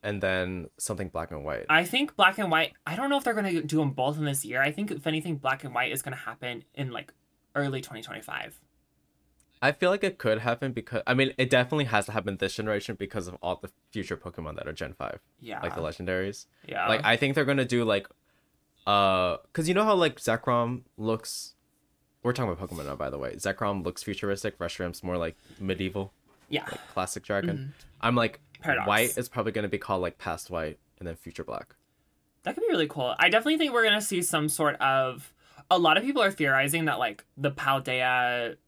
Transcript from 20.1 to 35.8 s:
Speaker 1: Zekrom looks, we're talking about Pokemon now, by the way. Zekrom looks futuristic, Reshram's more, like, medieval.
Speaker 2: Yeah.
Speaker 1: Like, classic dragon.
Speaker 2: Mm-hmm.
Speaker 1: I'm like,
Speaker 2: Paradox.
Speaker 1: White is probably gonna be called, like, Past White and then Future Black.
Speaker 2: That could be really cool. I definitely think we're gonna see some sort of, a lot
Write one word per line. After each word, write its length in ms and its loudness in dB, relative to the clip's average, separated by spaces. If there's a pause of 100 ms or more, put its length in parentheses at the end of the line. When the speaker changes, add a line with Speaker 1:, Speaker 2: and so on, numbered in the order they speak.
Speaker 1:
Zekrom 680 0 (120)
looks, 600 -4 (680)
we're 120 0
talking 180 -2
about 180 -6
Pokemon 160 -8
now, 100 -6
by 140 -4
the 80 -6
way. 200 -6
Zekrom 460 -2
looks 200 -6
futuristic, 560 -4
Reshram's 440 -6
more, 140 -2
like, 180 -4 (240)
medieval. 540 -4 (360)
Speaker 2:
Yeah. 160 -4
Speaker 1:
Like, 280 -12
classic 300 -6
dragon. 340 -2
Speaker 2:
Mm-hmm. 120 -8 (320)
Speaker 1:
I'm 140 2
like, 240 0 (220)
Speaker 2:
Paradox. 260 0
Speaker 1:
White 300 4
is 100 -4
probably 260 -2
gonna 140 -2
be 120 -2
called, 240 0
like, 160 -4
Past 320 -6
White 260 -4 (220)
and 80 -8
then 80 -8
Future 280 -12
Black. 320 -10 (680)
Speaker 2:
That 100 -4
could 80 -4
be 80 2
really 180 4
cool. 300 -2
I 120 6
definitely 280 4
think 160 0
we're 100 4
gonna 180 4
see 200 0
some 280 0
sort 260 2
of, 580 0 (380)
a 80 6
lot 180 8